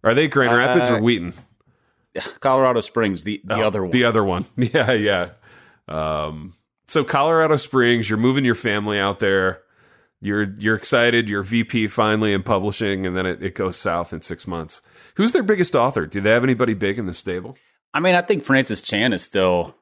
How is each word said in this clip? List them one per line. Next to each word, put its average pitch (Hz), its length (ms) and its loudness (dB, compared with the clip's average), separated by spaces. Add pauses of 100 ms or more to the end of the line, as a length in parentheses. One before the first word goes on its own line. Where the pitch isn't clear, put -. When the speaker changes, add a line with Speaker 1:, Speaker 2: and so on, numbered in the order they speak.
Speaker 1:
Are 117 100 4
they 151 140 2
Grand 127 280 2
Rapids 123 360 4
or 107 60 2
Speaker 2:
Uh, 104 40 0
Speaker 1:
Wheaton? 98 320 0 (1040)
Speaker 2:
Colorado 131 420 2
Springs, 98 420 -2
the, 104 200 -6
the 98 120 -4
Speaker 1:
Oh, 107 120 0
Speaker 2:
other 101 160 -2
one. 90 80 -4
Speaker 1:
the 123 140 2
other 113 180 2
one. 92 280 -2
<laughs> - 60 -10
Yeah, 127 360 0
yeah. 101 360 0 (580)
Um, 78 640 -6 (340)
so 151 160 0
Colorado 156 540 2
Springs, 120 520 2
you're 107 100 0
moving 131 260 2
your 117 100 2
family 104 440 -2
out 98 200 -2
there. 95 420 0 (600)
You're, 104 220 -2 (140)
you're 107 180 0
excited. 120 540 2
You're 101 140 -4
V 113 200 0
P 110 240 -2
finally 107 440 0
in 95 120 0
publishing, 101 640 -2
and 90 120 -4
then 92 80 -2
it, 90 180 -4
it 92 120 -6
goes 95 200 -4
south 85 380 -4
in 80 80 -10
six - 260 -14
months. 82 340 -10 (340)
Who's 226 180 2
their 285 100 0
biggest 190 320 0
author? 120 300 2
Do 98 160 -6
they 101 100 2
have 120 120 4
anybody 123 300 2
big 101 260 -2
in 104 60 -6
the 87 80 -6
stable? 92 440 -8 (360)
Speaker 2:
I 143 60 -2
mean, 180 160 2
I 175 60 2
think 175 220 -2
Francis 131 380 0
Chan 110 320 0
is 87 100 -4
still 90 580 0